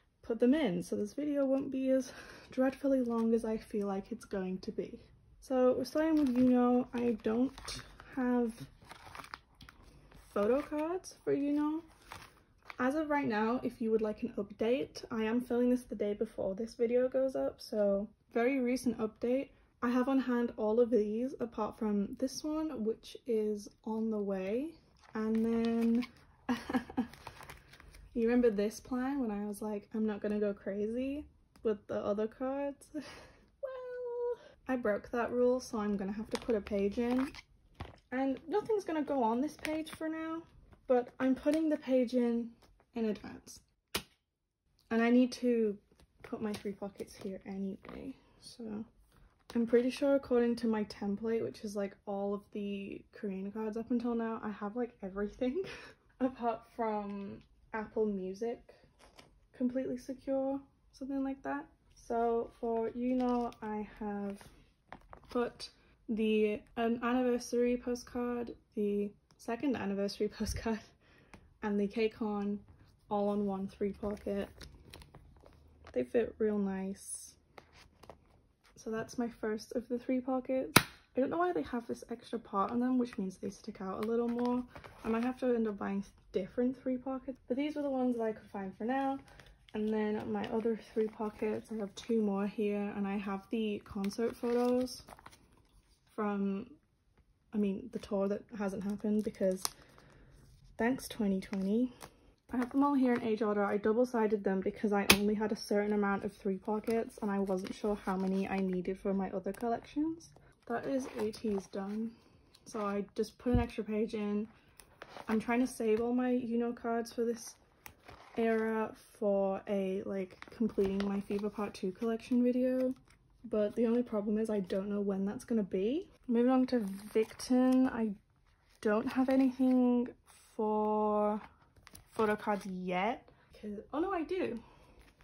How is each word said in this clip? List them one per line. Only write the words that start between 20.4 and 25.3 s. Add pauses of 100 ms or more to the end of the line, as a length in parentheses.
all
of
these,
apart
from
this
one,
which (100)
is (160)
on
the
way. (400)
And